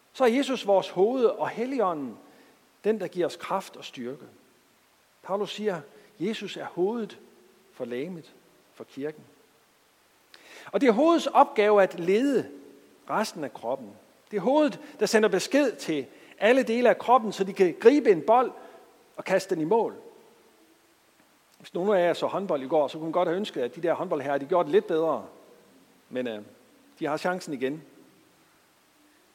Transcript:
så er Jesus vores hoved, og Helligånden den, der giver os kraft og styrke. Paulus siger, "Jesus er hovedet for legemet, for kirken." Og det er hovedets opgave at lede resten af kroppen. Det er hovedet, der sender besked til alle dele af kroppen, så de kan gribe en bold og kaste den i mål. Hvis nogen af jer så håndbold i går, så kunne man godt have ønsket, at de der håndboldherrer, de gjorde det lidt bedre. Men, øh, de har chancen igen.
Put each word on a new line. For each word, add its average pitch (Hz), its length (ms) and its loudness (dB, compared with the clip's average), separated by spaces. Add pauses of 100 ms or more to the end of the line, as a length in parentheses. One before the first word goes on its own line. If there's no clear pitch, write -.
(140)
så 262 100 0
er 247 40 6
Jesus 247 400 0
vores 196 220 4
hoved, 226 360 2
og 151 240 0
Helligånden 185 680 -4 (680)
den, 214 160 0
der 175 80 -6
giver 175 180 -2
os 135 100 -4
kraft - 420 -8
og - 80 -16
styrke. 127 400 -12 (960)
Paulus 196 320 -6
siger, 196 280 -4 (380)
"Jesus 202 380 -6
er 143 80 -10
hovedet 208 540 -4 (540)
for 127 120 -10
legemet, 139 480 -10 (400)
for - 100 -18
kirken." 147 400 -12 (1500)
Og - 100 0
det 277 60 4
er 226 40 6
hovedets 285 360 4
opgave 208 560 4
at 180 160 -2
lede 208 500 0 (600)
resten 170 340 -4
af 127 100 -10
kroppen. 117 380 -8 (400)
Det 208 60 -4
er 180 40 -4
hovedet, 277 380 2 (200)
der 214 60 0
sender 214 240 4
besked 262 460 0
til 147 300 -4 (340)
alle 247 240 4
dele 233 260 2
af 180 80 4
kroppen, 226 340 2
så 196 120 -2
de 190 100 -6
kan 185 260 2
gribe 240 320 6
en 165 100 4
bold 226 300 2 (680)
og - 60 -14
kaste 185 320 0
den 160 60 -4
i 151 40 -2
mål. 180 300 0 (1700)
Hvis - 100 -20
nogen 196 240 0
af 175 100 4
jer 160 60 2
så 143 140 -4
håndbold 160 360 -4
i 135 40 -10
går, 151 200 2
så 160 100 -10
kunne 156 80 -8
man 165 60 -6
godt 180 160 0
have 165 100 -2
ønsket, 202 240 -6
at 123 140 -4
de 165 60 -14
der 165 120 0
håndboldherrer, 143 440 -4
de 139 80 -4
gjorde 180 180 2
det 147 80 -4
lidt 214 160 2
bedre. 156 380 -2 (840)
Men, 123 180 -6
øh, 107 140 -8 (580)
de 160 60 -6
har 147 120 -2
chancen 180 360 -6
igen. 139 300 -6 (1500)